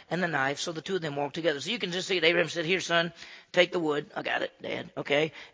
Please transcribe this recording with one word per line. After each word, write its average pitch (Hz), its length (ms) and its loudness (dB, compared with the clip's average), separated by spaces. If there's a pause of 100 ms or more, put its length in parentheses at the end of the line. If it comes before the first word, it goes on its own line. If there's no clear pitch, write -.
(120)
and 170 100 -2
the 175 60 2
knife, 143 320 0
so - 120 -4
the 160 100 -8
two 190 160 -4
of 175 40 -2
them 151 140 -4
walked 143 180 -2
together. 156 260 0
So 139 120 -6
you 233 80 -2
can 185 120 -4
just 175 160 -4
see 190 100 0
it. 165 60 2
Abraham 170 260 4
said, 165 160 -4
"Here, 180 140 2
son, 170 340 2 (380)
take 180 200 4
the 180 80 0
wood." 147 360 0
"I - 60 -2
got - 220 -2
it, - 80 -4 (100)
Dad." 123 340 -6
"Okay. 151 360 2 (220)